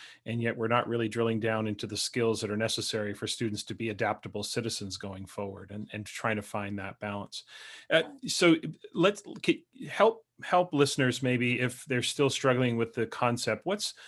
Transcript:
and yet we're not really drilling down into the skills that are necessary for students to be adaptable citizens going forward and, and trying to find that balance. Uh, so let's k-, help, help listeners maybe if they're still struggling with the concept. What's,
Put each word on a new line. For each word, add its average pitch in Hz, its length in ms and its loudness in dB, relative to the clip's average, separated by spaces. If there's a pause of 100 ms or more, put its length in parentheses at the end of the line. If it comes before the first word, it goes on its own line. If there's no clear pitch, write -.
(260)
and 117 160 -2
yet 117 140 0
we're 110 140 -2
not 120 180 4
really 113 220 0
drilling 113 320 0
down 110 260 0
into 104 200 -4
the 104 100 -6
skills 113 420 0
that 107 100 -4
are 104 60 -2
necessary 107 580 -2
for 107 140 -6
students 110 360 -4
to 113 120 -8
be 113 140 -4
adaptable 104 540 -4
citizens 104 520 -4
going 95 300 -10
forward 98 460 -10
and, 104 200 -10
and 107 140 -8
trying 110 320 -2
to 104 40 -4
find 101 380 -6
that 95 220 -10
balance. 101 420 -8 (480)
Uh, 160 120 6 (240)
so 170 280 6 (380)
let's 196 300 2 (180)
k-, - 220 2 (260)
help, 226 360 4 (160)
help 180 320 2
listeners 139 480 4
maybe 123 380 2
if 123 240 -2
they're 123 180 0
still 139 280 2
struggling 123 480 4
with 117 160 0
the 113 140 0
concept. 120 580 0
What's, 202 280 -2 (140)